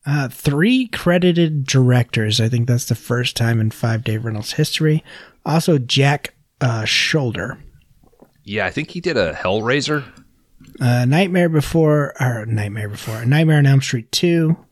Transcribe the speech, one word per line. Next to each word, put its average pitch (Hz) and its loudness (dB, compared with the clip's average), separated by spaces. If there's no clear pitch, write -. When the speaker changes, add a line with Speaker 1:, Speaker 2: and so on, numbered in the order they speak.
Speaker 1:
Uh, 139 -2
three 220 0
credited 170 0
directors. 120 2
I 113 2
think 120 0
that's 120 0
the 117 -2
first 120 -4
time 117 0
in 110 0
Five 113 -4
Day 110 -4
Rentals 110 -8
history. 156 0
Also, 160 2
Jack, 139 0
uh, 113 -2
Shoulder. - -2
Speaker 2:
Yeah, 101 -4
I 90 -2
think 147 -6
he 175 -10
did 165 -2
a 85 0
Hellraiser. 127 -2
Speaker 1:
Uh, 123 2
Nightmare 170 2
Before, 151 2
or 120 -2
Nightmare 107 -4
Before, 110 -10
Nightmare 156 4
on 143 6
Elm 139 6
Street - -6
two 165 2